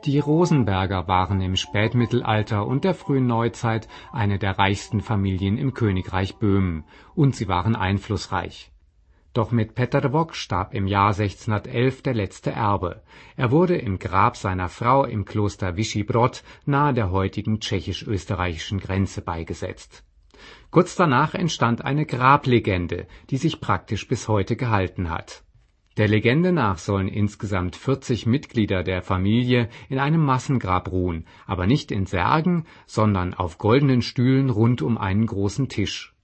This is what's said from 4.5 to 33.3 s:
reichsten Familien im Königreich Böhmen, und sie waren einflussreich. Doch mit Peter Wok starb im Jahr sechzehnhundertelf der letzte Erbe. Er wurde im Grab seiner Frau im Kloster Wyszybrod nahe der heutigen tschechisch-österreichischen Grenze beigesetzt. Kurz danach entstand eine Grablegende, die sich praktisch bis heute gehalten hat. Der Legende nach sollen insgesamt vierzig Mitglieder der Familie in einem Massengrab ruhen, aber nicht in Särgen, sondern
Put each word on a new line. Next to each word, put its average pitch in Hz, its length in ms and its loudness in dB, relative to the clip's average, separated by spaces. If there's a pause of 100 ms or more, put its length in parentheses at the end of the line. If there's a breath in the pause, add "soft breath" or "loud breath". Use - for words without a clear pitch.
reichsten 101 440 0
Familien 98 560 0
im 135 160 -2
Königreich 95 640 -2
Böhmen, 95 480 2 (300 loud breath)
und 139 220 2
sie 104 120 -4
waren 95 280 0
einflussreich. 95 960 -4 (640)
Doch 113 180 0
mit 113 220 0
Peter 127 380 0
Wok 165 220 -2
starb - 400 -4
im 98 120 -2
Jahr 101 260 4
sechzehnhundertelf 107 920 -2
der 131 120 -2
letzte 107 360 -4
Erbe. 101 520 -2 (340 loud breath)
Er 131 140 0
wurde 170 260 2
im 98 220 -4
Grab 95 380 2
seiner 92 340 -4
Frau 135 340 2
im 107 200 -4
Kloster 101 520 -4
Wyszybrod 110 680 0 (220 loud breath)
nahe 143 300 2
der 107 160 0
heutigen 98 500 -2
tschechisch-österreichischen 92 1200 -4
Grenze 95 400 -4
beigesetzt. - 840 -10 (680 loud breath)
Kurz 175 260 2
danach 151 380 2
entstand - 500 0
eine 151 220 -2
Grablegende, 110 1000 2 (220 loud breath)
die 139 80 -2
sich 156 240 -2
praktisch - 480 -4
bis - 200 -4
heute 107 280 0
gehalten 95 540 -2
hat. - 340 -10 (520)
Der 107 120 2
Legende 117 440 4
nach 110 260 0
sollen 98 300 -2
insgesamt 101 680 -2
vierzig 135 480 -4
Mitglieder 113 580 0
der 90 200 -2
Familie 113 680 2 (200 loud breath)
in 135 100 -4
einem 151 260 2
Massengrab 117 680 0
ruhen, 87 360 -2 (200 loud breath)
aber 90 200 -2
nicht 139 260 2
in 98 140 -2
Särgen, 151 580 0 (220 loud breath)
sondern 98 480 2